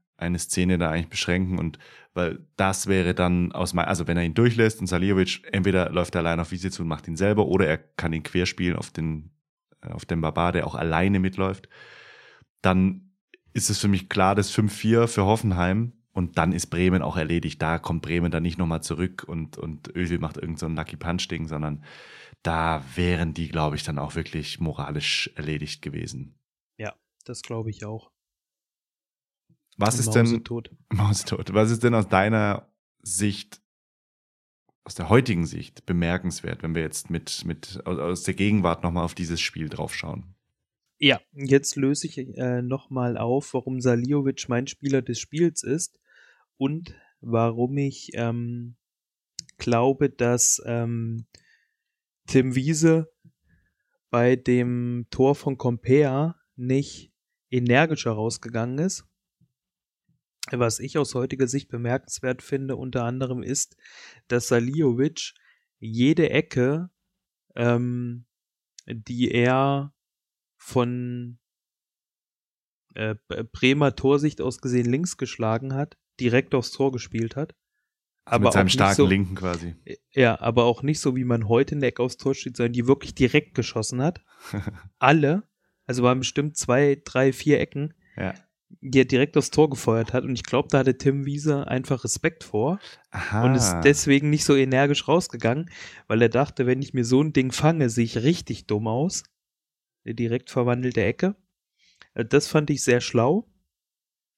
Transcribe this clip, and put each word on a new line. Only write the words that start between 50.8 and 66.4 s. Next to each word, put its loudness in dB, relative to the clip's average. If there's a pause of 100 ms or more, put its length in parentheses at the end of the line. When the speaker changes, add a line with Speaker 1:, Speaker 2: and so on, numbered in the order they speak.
Speaker 2:
Tim 4
Wiese 2 (1000)
bei 4
dem -2
Tor 2
von -6
Compea 2 (200)
nicht -4 (380)
energischer 2
rausgegangen -4
ist. -4 (1500)
Was 0
ich -8
aus 0
heutiger 0
Sicht -6
bemerkenswert -4
finde, -6
unter -4
anderem -4
ist, -4 (520)
dass 0
Saliovic 0 (460)
jede 2
Ecke, 0 (680)